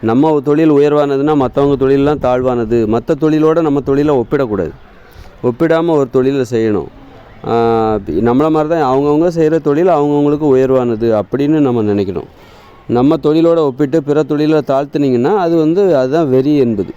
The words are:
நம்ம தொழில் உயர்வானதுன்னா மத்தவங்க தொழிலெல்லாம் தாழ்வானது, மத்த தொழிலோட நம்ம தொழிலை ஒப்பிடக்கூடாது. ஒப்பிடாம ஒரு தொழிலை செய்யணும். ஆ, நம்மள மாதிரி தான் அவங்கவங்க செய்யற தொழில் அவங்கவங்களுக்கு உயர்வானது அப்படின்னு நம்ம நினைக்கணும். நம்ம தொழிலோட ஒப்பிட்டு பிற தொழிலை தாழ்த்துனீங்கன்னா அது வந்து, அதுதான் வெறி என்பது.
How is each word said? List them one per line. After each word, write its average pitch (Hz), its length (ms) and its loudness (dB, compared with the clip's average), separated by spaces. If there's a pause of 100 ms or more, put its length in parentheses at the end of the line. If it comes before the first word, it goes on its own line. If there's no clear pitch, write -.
நம்ம 143 380 2
தொழில் 147 320 2
உயர்வானதுன்னா 147 640 2
மத்தவங்க 139 500 0
தொழிலெல்லாம் 139 320 2
தாழ்வானது, 120 680 0
மத்த 117 340 -2
தொழிலோட 156 400 2
நம்ம 147 200 0
தொழிலை 143 340 0
ஒப்பிடக்கூடாது. 113 560 -2 (720)
ஒப்பிடாம 160 460 0
ஒரு 143 220 0
தொழிலை 131 400 0
செய்யணும். 110 360 -2 (600)
ஆ, 113 480 0 (120)
நம்மள 120 440 0
மாதிரி 156 180 0
தான் 151 280 0
அவங்கவங்க 147 400 0
செய்யற 160 240 0
தொழில் 151 260 0
அவங்கவங்களுக்கு 147 720 2
உயர்வானது 120 640 0
அப்படின்னு 135 240 -4
நம்ம 143 360 0
நினைக்கணும். 101 420 -2 (640)
நம்ம 131 280 2
தொழிலோட 160 400 2
ஒப்பிட்டு 147 460 -2
பிற 147 200 0
தொழிலை 151 440 0
தாழ்த்துனீங்கன்னா 139 680 0
அது 170 220 0
வந்து, 165 400 2
அதுதான் 135 340 0
வெறி 131 260 2
என்பது. 113 400 -2